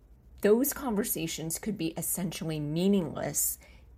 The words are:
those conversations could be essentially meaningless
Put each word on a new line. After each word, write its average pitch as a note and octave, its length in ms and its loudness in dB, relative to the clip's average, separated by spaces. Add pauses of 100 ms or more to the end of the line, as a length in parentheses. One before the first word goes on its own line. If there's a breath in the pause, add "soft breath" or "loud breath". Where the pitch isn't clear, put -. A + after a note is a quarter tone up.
(400)
those A#3 320 6
conversations E3 840 -2
could G3+ 180 -4
be E3 120 -2
essentially D#3+ 680 -4
meaningless D#3 1000 0 (400 loud breath)